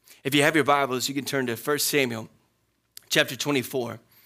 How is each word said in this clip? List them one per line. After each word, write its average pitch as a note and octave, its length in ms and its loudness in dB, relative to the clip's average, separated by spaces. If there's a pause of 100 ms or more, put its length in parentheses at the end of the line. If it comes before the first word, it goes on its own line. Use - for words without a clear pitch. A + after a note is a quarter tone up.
(240)
If C3+ 100 -4
you D3 80 6
have D#3+ 140 4
your D3 80 4
Bibles, B2+ 440 2
you C#3 60 -6
can C#3 100 -4
turn C3 220 -2
to A2+ 100 -4
First D3 300 -2
Samuel A#2 420 -2 (800)
chapter C#3 280 0
twenty-four, A#2+ 640 -4 (260)